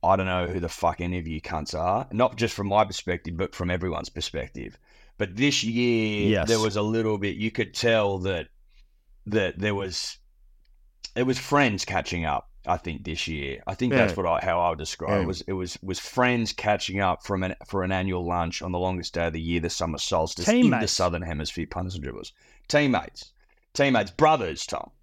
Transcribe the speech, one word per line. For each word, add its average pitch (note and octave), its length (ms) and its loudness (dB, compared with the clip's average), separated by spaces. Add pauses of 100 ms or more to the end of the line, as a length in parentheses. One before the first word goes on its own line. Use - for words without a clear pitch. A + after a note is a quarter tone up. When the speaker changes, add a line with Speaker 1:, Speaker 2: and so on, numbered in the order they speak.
Speaker 1:
"I F#2 120 6
don't F#2+ 100 2
know F2+ 220 0
who F#2 120 -2
the E2+ 100 -4
fuck - 320 0
any F2+ 180 -2
of D#2+ 80 -6
you D#2 140 -6
cunts D#2 360 -6
are," F#2+ 340 0
not A2+ 240 2
just A2+ 180 0
from G2+ 140 -4
my G2+ 180 6
perspective, F2 520 -6
but - 180 -4
from F2 160 -2
everyone's F2 380 -2
perspective. - 680 -8 (400)
But F#2+ 180 -4
this C#3 280 2
year, A2 680 2
Speaker 2:
Yes. G#2 180 4
Speaker 1:
there A2+ 120 4
was A2 160 2
a G#2 60 2
little A2 360 2
bit, G2 200 -2
you A2 140 -2
could G#2+ 220 -4
tell G#2+ 460 2
that, F2+ 280 -2 (800)
that G2 320 0
there G2+ 160 0
was, F#2+ 420 -6 (1000)
it B2 80 0
was B2+ 140 2
friends C3 480 2
catching E2+ 400 -2
up, C#2+ 240 -2 (160)
I F2 120 2
think, C#2+ 260 -8
this D#2 240 -6
year. C#2 400 -6
I G2 80 -6
think B2 180 0
that's A2+ 200 4
Speaker 2:
Mm. D#2+ 40 -4
Speaker 1:
what F#2 80 0
I, E2+ 200 2
how F2 160 2
I F2 80 4
would E2 100 -4
describe E2 420 -2
it. - 20 0
Speaker 2:
Mm. E2+ 40 0
Speaker 1:
Was, F2+ 140 -4
it G2 120 -6
was, F#2 300 -4
was F#2+ 160 -4
friends B2 540 2
catching G2+ 480 0
up F2+ 220 0
from F#2+ 200 -2
an, F#2 120 -2 (120)
for F#2+ 160 -2
an F#2 80 0
annual F#2 340 0
lunch E2+ 380 -2
on F#2 80 -4
the F2+ 80 -2
longest F2+ 340 -2
day E2+ 140 0
of D#2+ 60 -2
the E2 80 -4
year, E2+ 180 0
the E2 100 -2
summer D#2+ 300 -4
solstice, E2+ 480 0
in A3 80 4
the B3 80 6
Speaker 2:
Teammates. B2 300 4
Speaker 1:
Southern F2 280 0
Hemisphere, D#2+ 460 -6
punters F#2 280 -6
and D2+ 80 -8
dribblers. A#1+ 280 -10 (360)
Teammates. C#3 640 0 (420)
Teammates. B2 380 4
Brothers, B2 540 2
Tom. - 240 -8 (140)